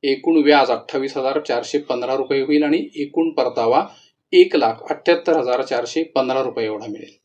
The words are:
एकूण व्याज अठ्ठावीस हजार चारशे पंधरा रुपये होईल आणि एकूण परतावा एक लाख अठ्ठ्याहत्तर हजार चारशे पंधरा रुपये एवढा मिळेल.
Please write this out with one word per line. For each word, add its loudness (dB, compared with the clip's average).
एकूण 2
व्याज 4
अठ्ठावीस -4
हजार -2
चारशे -4
पंधरा -4
रुपये -2
होईल 2
आणि 0
एकूण -2
परतावा 0
एक 6
लाख 0
अठ्ठ्याहत्तर 0
हजार 0
चारशे -4
पंधरा 0
रुपये -4
एवढा -8
मिळेल. -14